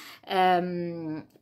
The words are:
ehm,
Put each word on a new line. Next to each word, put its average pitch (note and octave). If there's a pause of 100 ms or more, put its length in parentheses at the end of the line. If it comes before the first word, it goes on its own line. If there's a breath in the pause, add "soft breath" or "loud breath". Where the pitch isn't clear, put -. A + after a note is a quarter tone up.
(260 loud breath)
ehm, F3 (140)